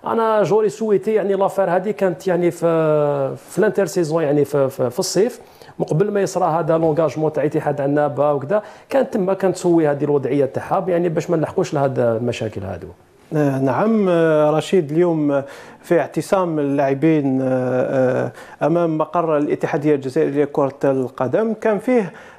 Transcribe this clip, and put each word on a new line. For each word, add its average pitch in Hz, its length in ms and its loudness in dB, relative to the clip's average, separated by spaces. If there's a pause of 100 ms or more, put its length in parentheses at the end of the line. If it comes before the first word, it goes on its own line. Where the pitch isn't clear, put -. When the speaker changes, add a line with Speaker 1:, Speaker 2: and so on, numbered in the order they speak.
Speaker 1:
انا 220 380 0
جوري 202 260 2
سويتي 214 440 0
يعني 202 200 2
لافير 190 360 0
هذه 180 220 0
كانت 185 360 -2
يعني 175 240 2
في، 151 840 0
في - 240 -8
الانتر 202 260 2
سيزون 165 380 0
يعني 143 220 2
في، 139 240 0
في، 127 200 -2
في - 100 -4
الصيف، 202 400 0 (400)
مقبل 196 320 0
ما 202 100 0
يصرى 180 240 0
هذا 165 320 0
لونجاجمون 156 560 0
تاع 147 120 -2
اتحاد 147 360 -2
عنابه 143 520 0
وكذا، 143 280 -2 (280)
كانت 269 240 0
تما 190 200 0
كانت 190 220 0
تسوي 170 320 2
هذه 143 160 0
الوضعيه 139 420 0
تاعها 160 420 -4
يعني 175 220 0
باش 160 200 -4
ما 175 80 0
نلحقوش 160 360 -2
لهذا 127 440 0
المشاكل 113 460 -4
هذو. 92 240 -10 (480)
Speaker 2:
آه، 143 240 0
نعم، 185 500 0
آه، 160 420 4
رشيد، 156 400 0
اليوم 151 520 2 (380)
في 170 180 2
اعتصام 165 600 -2
اللاعبين، 139 840 2
آه، 131 40 -2 (1160)
آه، 135 40 0
امام 165 320 0
مقر 156 400 0
الاتحاديه 147 580 0
الجزائريه 139 480 0
لكره 139 300 0 (100)
القدم، 135 720 0
كان 214 260 0
فيه، 220 340 0 (260)